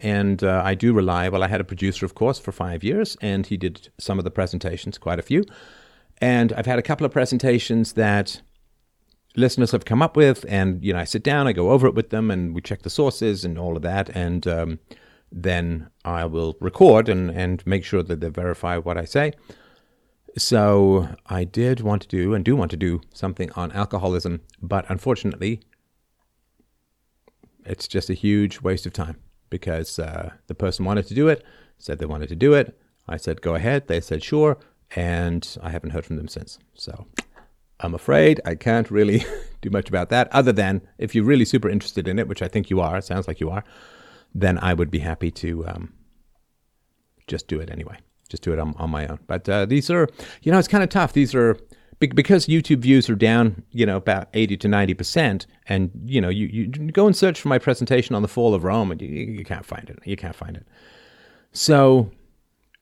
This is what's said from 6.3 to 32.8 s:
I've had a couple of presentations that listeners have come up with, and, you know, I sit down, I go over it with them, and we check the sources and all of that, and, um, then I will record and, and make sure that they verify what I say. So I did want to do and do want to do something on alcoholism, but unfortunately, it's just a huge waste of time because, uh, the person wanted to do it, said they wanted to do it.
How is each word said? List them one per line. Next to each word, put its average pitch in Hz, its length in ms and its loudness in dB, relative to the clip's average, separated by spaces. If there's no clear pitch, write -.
I've 113 120 -6
had 127 120 0
a 120 40 -2
couple 156 220 -2
of 131 80 -2
presentations 120 800 2
that 104 480 0
listeners 123 360 2
have 110 120 -2
come 117 160 0
up 160 160 0
with, 139 320 4
and, 95 340 0
you 95 120 -2
know, 87 40 -2
I 85 60 -4
sit 110 180 -4
down, 143 240 0
I 120 60 2
go 90 180 0
over 131 160 6
it - 80 2
with 113 140 -2
them, 110 220 -2
and 90 240 -2
we 87 80 -6
check - 200 -8
the 90 80 -8
sources 113 540 0
and 85 140 -6
all 85 180 -4
of 78 60 -6
that, 95 340 -2
and, 87 300 -2
um, 82 320 -2
then 87 600 -4
I 85 180 -4
will 80 340 -4
record 117 520 6
and, 92 200 0
and 90 360 -4
make 95 180 -2
sure 95 180 -2
that 82 180 -6
they 82 100 -6
verify 87 480 -4
what 85 180 -6
I 85 80 -6
say. 147 280 0
So 101 720 4
I 92 180 -4
did 120 360 0
want 104 220 0
to - 60 -20
do 95 240 0
and 101 120 -2
do 127 120 4
want 90 140 -2
to 78 80 -6
do 85 240 -2
something 92 400 -6
on 87 200 -6
alcoholism, 92 680 -4
but 92 260 -2
unfortunately, 107 720 -4
it's 95 220 -10
just - 200 -4
a 95 60 -2
huge 104 480 0
waste 92 240 -4
of 87 80 -10
time 82 220 -8
because, 82 480 -6
uh, 82 320 -8
the - 80 -10
person 92 320 -4
wanted 104 220 0
to - 60 -10
do 147 140 4
it, 151 160 0
said - 220 -10
they 78 80 -6
wanted 76 240 -8
to 85 60 -8
do 139 180 6
it. - 240 0